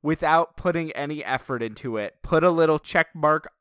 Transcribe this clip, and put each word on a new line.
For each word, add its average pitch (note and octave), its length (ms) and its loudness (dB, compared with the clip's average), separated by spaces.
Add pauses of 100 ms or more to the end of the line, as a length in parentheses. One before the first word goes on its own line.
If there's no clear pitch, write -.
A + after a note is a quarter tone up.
without D#3+ 520 2
putting E3 360 -4
any D3 340 -8
effort B2+ 380 -4
into A2+ 340 -6
it, G#2 240 -6
put D#3+ 220 0
a F3+ 80 6
little D#3+ 260 4
check - 380 -2
mark D#3 460 0